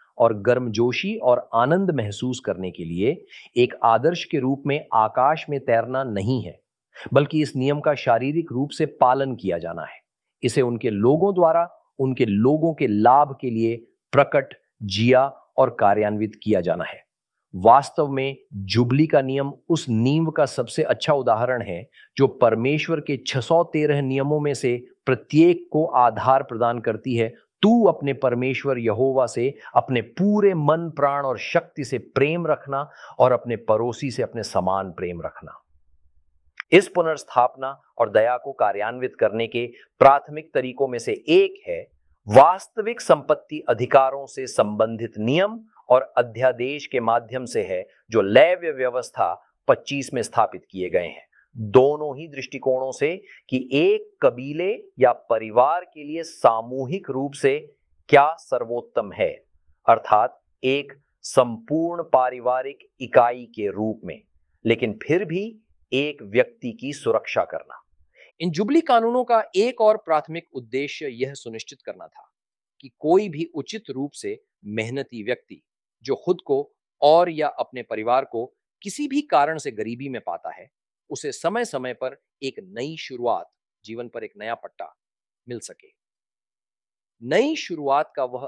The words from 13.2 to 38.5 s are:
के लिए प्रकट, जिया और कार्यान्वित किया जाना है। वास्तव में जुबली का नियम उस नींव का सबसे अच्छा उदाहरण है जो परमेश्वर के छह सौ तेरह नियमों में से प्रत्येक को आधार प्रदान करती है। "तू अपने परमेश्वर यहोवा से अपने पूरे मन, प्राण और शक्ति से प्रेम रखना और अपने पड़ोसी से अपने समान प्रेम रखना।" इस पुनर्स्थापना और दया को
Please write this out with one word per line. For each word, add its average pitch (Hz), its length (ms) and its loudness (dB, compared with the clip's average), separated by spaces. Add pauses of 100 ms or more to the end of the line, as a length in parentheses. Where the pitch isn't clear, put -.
के 131 80 -6
लिए 113 260 0 (360)
प्रकट, 139 420 2 (300)
जिया 117 440 2 (300)
और 127 220 2
कार्यान्वित 104 640 0
किया 104 180 2
जाना 87 220 -2
है। - 280 -14 (440)
वास्तव 131 520 4
में 135 300 -4 (160)
जुबली 120 540 2
का 151 140 4
नियम 139 320 -4 (160)
उस 156 200 0
नींव 139 420 2
का 156 140 2
सबसे 131 380 -4
अच्छा 127 300 0
उदाहरण 123 480 0
है 92 280 -10 (280)
जो 135 100 6
परमेश्वर 135 720 2
के 147 180 -6
छह - 220 -6
सौ 165 240 2
तेरह 151 380 0
नियमों 139 380 -2
में 147 140 -2
से 123 340 -2 (180)
प्रत्येक 165 640 2
को 156 140 0
आधार 123 580 2
प्रदान 120 360 -2
करती 113 360 -4
है। 113 140 0 (320)
"तू 226 240 4
अपने 143 280 2
परमेश्वर 127 640 -2
यहोवा 123 480 0
से 127 320 -4 (180)
अपने 127 260 2
पूरे 202 520 2
मन, 160 360 0
प्राण 143 360 0
और 127 120 -2
शक्ति 160 460 -4
से 123 140 -6
प्रेम 156 500 -2
रखना 139 420 -4 (300)
और 127 120 8
अपने 120 240 0
पड़ोसी 117 560 -2
से 120 120 -4
अपने 110 200 -8
समान 95 480 -2
प्रेम 87 300 -8
रखना।" - 420 -16 (1080)
इस 190 160 6
पुनर्स्थापना 139 920 -2 (160)
और 113 140 0
दया 110 260 2
को 139 140 -12